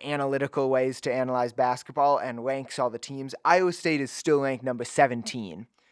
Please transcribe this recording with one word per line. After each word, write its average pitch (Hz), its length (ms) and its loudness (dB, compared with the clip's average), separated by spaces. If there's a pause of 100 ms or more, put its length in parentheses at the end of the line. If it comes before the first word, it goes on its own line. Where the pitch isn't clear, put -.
analytical 139 640 -2
ways 131 320 0
to 135 100 -2
analyze 127 400 0
basketball 127 640 2
and 120 280 -6
ranks 135 340 -4
all 123 100 2
the 113 100 -6
teams. 135 440 -10
Iowa 175 300 4
State 160 260 0
is 135 100 -4
still 147 320 2
ranked 131 220 -2
number 123 220 -4
seventeen 117 840 0 (240)